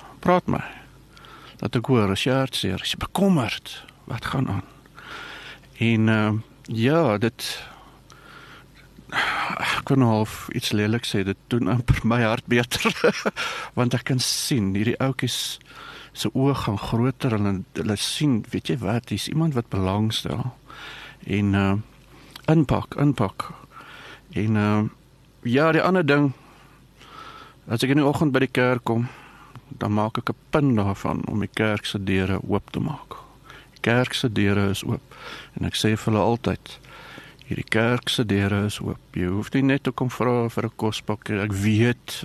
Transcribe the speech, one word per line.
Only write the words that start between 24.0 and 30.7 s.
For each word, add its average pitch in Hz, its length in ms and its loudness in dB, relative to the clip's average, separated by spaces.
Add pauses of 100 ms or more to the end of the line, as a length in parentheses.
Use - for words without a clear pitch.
en, 107 240 0
eh, 104 260 2 (600)
ja, 139 300 4
die 160 100 4
ander 180 240 4
ding, 143 260 4 (1400)
as 117 160 -2
ek 131 100 2
in 147 80 4
die 139 60 4
oggend 147 240 2
by 131 80 4
die 131 120 0
kerk 127 320 2
kom, 117 240 0 (720)
dan 107 180 0
maak 107 220 0
ek - 120 -4
'n 110 100 -8 (100)
punt 143 260 4